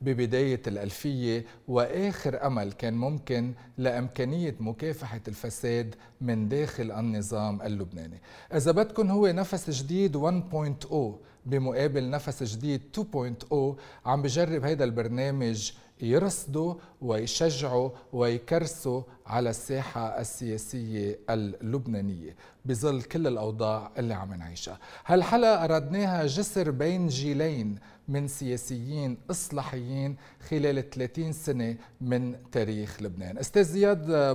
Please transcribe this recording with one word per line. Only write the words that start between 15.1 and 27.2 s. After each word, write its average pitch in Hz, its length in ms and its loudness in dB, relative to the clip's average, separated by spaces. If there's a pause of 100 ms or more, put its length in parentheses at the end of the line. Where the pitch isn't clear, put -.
يرصده 160 760 2 (240)
ويشجعه 127 920 2 (200)
ويكرسه 127 880 0 (220)
على 120 240 2
الساحة 120 720 -4
السياسية 110 1000 -4 (100)
اللبنانية 104 1040 -2 (300)
بظل 131 360 0
كل 160 260 0
الأوضاع 110 680 -2
اللي 117 160 0
عم 95 200 -6
نعيشها. 85 460 -10 (260)
هالحلقة 190 580 6
أردناها 165 640 2
جسر 160 460 0
بين 165 360 2
جيلين 139 680 0 (320)